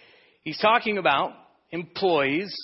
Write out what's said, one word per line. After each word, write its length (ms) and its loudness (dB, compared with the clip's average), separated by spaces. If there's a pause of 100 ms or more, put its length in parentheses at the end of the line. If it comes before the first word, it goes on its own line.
(420)
he's 160 -8
talking 400 2
about 320 2 (400)
employees 800 0 (120)